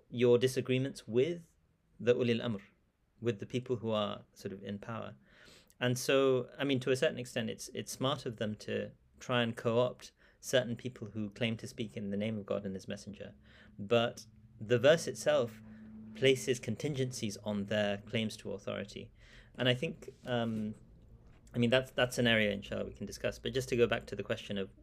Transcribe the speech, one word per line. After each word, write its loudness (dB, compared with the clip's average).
your 8
disagreements 0
with 2
the 6
ulil 2
amr, -2
with -2
the -12
people -4
who -4
are -2
sort -10
of -12
in -8
power. -10
And 2
so, 4
I -4
mean, 2
to -2
a 4
certain 0
extent, -4
it's, -12
it's -8
smart -2
of -8
them -2
to -6
try 0
and -2
co-opt 0
certain 0
people -10
who -4
claim -2
to -10
speak -8
in -6
the -2
name -2
of -10
God -2
and -6
his -10
messenger. -12
But 0
the 2
verse 6
itself 0
places 4
contingencies -4
on -2
their 0
claims -2
to -8
authority. -8
And 2
I 4
think, -6
um, -2
I 0
mean, 4
that's, 2
that's 0
an 4
area, 4
inshallah, -6
we -10
can -10
discuss. -6
But -6
just -2
to 0
go 6
back 0
to -10
the -4
question -4
of -4